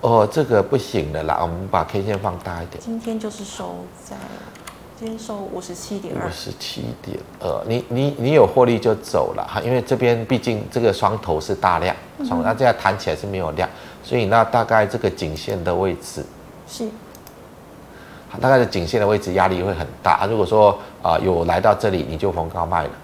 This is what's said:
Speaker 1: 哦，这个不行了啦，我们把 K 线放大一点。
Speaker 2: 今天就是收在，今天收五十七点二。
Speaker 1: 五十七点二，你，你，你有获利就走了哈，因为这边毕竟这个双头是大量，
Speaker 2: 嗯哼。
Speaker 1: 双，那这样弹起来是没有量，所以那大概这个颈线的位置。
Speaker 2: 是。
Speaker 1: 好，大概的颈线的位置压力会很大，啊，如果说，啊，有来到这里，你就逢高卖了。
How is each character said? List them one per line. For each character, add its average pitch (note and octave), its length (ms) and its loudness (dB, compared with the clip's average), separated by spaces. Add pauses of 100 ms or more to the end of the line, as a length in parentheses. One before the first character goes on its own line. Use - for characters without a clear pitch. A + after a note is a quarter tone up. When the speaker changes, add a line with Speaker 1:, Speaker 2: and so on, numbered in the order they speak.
Speaker 1:
哦， A#2 300 6
这 D#3 140 0
个 A2 180 4
不 C#3 140 0
行 D#2+ 340 -2
了 D#2 120 -4
啦， D#2 180 0
我 F2 40 0
们 F2 240 -6
把 F2 140 2
K G2+ 180 -4
线 G2+ 160 -2
放 F#2 220 -4
大 E2+ 240 -8
一 - 40 -10
点。 - 140 -14
Speaker 2:
今 A3+ 160 -8
天 A3+ 220 -6
就 G#3+ 100 -8
是 G#3 140 -14
收 F3+ 320 -12 (260)
在， - 140 -16 (840)
今 A3+ 120 -10
天 A3 100 -10
收 A3 160 -10
五 G3 260 -8
十 F3+ 140 -12
七 G3 240 -8
点 F3+ 160 -10
二。 F3 100 -6
Speaker 1:
五 E3+ 60 -6
十 - 260 -12
七 - 280 -10 (160)
点 - 180 -10 (220)
二， C2+ 260 -2
你， A#2+ 220 0
你， C3+ 280 0
你 B2 140 0
有 C3+ 160 8
获 B2+ 160 6
利 A#2 160 4
就 A2 160 2
走 - 380 -2
了 - 120 -6
哈， - 140 -4
因 A#2 100 -4
为 B2 120 2
这 B2 160 0
边 A#2 260 4
毕 A#2 160 0
竟 G#2+ 320 -2
这 - 80 0
个 A2+ 140 4
双 G#2 260 0
头 D#2+ 180 -2
是 D#2 160 -4
大 F2+ 260 2
量， F2 140 0 (240)
Speaker 2:
嗯 C#4+ 80 -6
哼。 B3 40 -4
Speaker 1:
双， E2 120 0
那 A2 120 2
这 A#2+ 100 0
样 A#2+ 180 6
弹 G2 160 2
起 - 120 -4
来 D#2 80 0
是 - 100 -8
没 G2 120 -4
有 E2 120 -4
量， E2+ 160 -2 (340)
所 - 160 -2
以 A#2 100 2
那 A2+ 140 6
大 A2+ 220 2
概 A2 220 4
这 G2 120 -4
个 G#2 120 0
颈 D#2+ 260 -6
线 G2 300 -6
的 F2 100 0
位 F#2 200 0
置。 - 300 -12 (400)
Speaker 2:
是。 - 220 -10 (1400)
Speaker 1:
好， A2+ 100 -12
大 B2 80 2
概 C3+ 100 8
的 B2 80 6
颈 F2 220 -2
线 A2 140 0
的 G2+ 40 4
位 G#2 140 4
置 F#2 140 -6
压 F#2 160 4
力 F#2 120 0
会 F#2+ 120 -2
很 E2 120 -4 (160)
大， F2+ 200 4
啊， G2 40 0
如 A2 120 0
果 G2+ 80 2
说， G#2 340 6 (240)
啊， E2 160 2
有 E2+ 240 2
来 F2 160 2
到 G2+ 160 4
这 G#2+ 140 0
里， F2+ 200 -2
你 D#2+ 60 -6
就 F#2+ 160 -2
逢 E2 160 -4
高 E2+ 180 -4
卖 E2+ 180 0
了。 C#2+ 60 -4 (140)